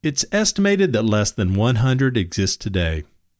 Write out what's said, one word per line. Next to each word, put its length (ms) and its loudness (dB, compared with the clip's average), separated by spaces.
it's 300 -4
estimated 640 2
that 100 0
less 280 2
than 240 0
one 220 2
hundred 400 2
exist 420 -2
today. 440 -4